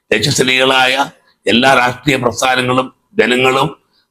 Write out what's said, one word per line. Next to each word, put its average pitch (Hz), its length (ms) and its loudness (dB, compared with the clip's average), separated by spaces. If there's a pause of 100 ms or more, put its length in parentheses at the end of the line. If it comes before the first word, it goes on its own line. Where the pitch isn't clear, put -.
(120)
ദേശസ്നേഹികളായ 131 1000 0 (340)
എല്ലാ 120 280 2
രാഷ്ട്രീയ 127 420 0
പ്രസ്ഥാനങ്ങളും 127 720 -2 (260)
ജനങ്ങളും 127 540 0 (440)